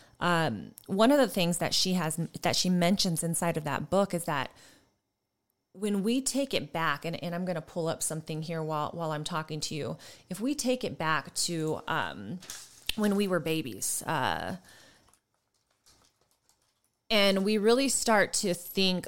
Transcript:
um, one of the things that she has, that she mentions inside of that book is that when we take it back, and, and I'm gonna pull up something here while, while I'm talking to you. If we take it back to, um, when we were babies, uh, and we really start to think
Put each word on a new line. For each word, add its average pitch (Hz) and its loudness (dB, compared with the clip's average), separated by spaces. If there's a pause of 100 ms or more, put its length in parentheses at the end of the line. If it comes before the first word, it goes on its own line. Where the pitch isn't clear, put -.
(200)
um, 160 0 (160)
one 220 6
of 285 6
the 247 6
things 175 0
that - 0
she 185 2
has, 160 -2 (240)
that - 2
she - 2
mentions 180 2
inside 170 0
of 151 -6
that 147 -4
book 190 2
is 170 -2
that 139 -2 (1200)
when 202 -2
we 233 2
take 269 -2
it 147 -4
back, 160 -2
and, 165 -6
and 170 -6
I'm 175 -4
gonna 175 -2
pull 160 -4
up - -4
something 156 -6
here 160 -6
while, 156 -2
while 165 -4
I'm 151 -4
talking 156 -6
to - -6
you. 156 -6 (340)
If 185 -8
we 262 -2
take 254 -2
it 165 -4
back 156 -2
to, 156 -2
um, 104 -4 (580)
when 208 2
we 202 0
were 180 0
babies, 151 -4
uh, 104 -2 (2500)
and 196 6
we 214 4
really 240 6
start 214 4
to 185 2
think 185 0